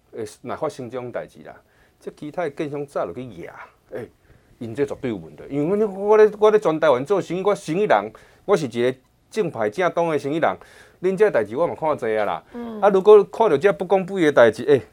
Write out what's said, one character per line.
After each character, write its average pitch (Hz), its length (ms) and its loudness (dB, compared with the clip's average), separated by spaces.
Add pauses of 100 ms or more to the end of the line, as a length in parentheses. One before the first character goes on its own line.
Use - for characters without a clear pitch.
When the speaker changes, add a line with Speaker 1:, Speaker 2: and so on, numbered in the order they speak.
(120)
Speaker 1:
会 113 120 -10 (180)
若 117 140 -10
发 156 120 -6
生 127 200 -12
这 127 80 -14
种 123 140 -10
代 85 160 -10
志 78 160 -20
啦， 71 100 -20 (460)
这 - 180 -18
其 151 140 -14
他 175 140 -8
的 147 60 -6
建 147 200 -8
商 143 160 -10
早 160 180 -6
就 87 80 -8
去 127 140 -12
举， 85 240 -16 (400)
诶， 104 180 -12 (520)
因 113 120 -10
这 139 140 -2
绝 - 140 -10
对 127 100 -6
有 104 60 -6
问 78 180 -16
题。 73 160 -20
因 147 180 -4
为 208 160 0
我 202 320 0
咧， 214 220 6
我 214 140 4
咧 208 80 4
全 160 180 -2
台 160 100 2
湾 131 160 2
做 190 160 0
生 165 160 -8
意， 190 60 -6
我 202 100 0
生 180 240 -4
意 208 100 0
人， 110 260 2 (320)
我 202 120 2
是 160 100 -4
一 - 20 -6
个 120 280 -2 (320)
正 190 220 -4
派 113 180 -4
正 180 220 -2
当 170 180 -2
的 156 80 -2
生 139 160 -4
意 165 60 -4
人， 104 180 0 (460)
恁 190 140 -2
这 208 160 4
代 117 100 2
志 104 140 -6
我 165 100 0
嘛 120 80 -6
看 147 240 -4
济 110 180 -2
啊 107 80 0
啦。 90 280 -4
Speaker 2:
嗯。 233 280 -12
Speaker 1:
啊， 196 100 4
如 190 120 2
果 208 220 8
看 220 260 0
到 143 60 2
这 190 160 2
不 196 120 -6
公 190 220 0
不 190 140 -6
义 160 60 4
的 147 40 6
代 127 220 8
志， 131 140 -10
诶， 135 140 4 (120)